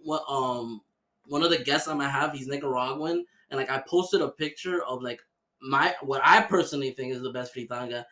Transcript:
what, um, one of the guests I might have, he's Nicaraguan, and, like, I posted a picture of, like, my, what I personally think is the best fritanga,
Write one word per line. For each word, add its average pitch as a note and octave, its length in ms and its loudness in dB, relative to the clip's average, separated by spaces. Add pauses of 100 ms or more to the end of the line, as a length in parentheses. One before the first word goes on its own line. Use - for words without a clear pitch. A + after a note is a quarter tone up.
what, D#3 240 -2
um, B2 540 -2 (460)
one D3 140 0
of E3+ 80 4
the E3 80 4
guests D3+ 300 0
I D#3 60 -4
might C#3+ 160 0
have, C#3+ 240 0
he's C3 120 -8
Nicaraguan, C#3+ 800 -2 (260)
and, C3+ 80 -4
like, C3 120 -2
I C3+ 180 0
posted F3+ 320 4
a C#3+ 80 2
picture E3+ 560 -4
of, B2+ 180 -6
like, A#2+ 180 -8 (420)
my, C3+ 400 2
what C3+ 200 -2
I F#3 200 10
personally D3 480 0
think B2+ 240 -6
is B2 80 -8
the B2+ 100 -6
best B2 220 -6
fritanga, A#2+ 580 -8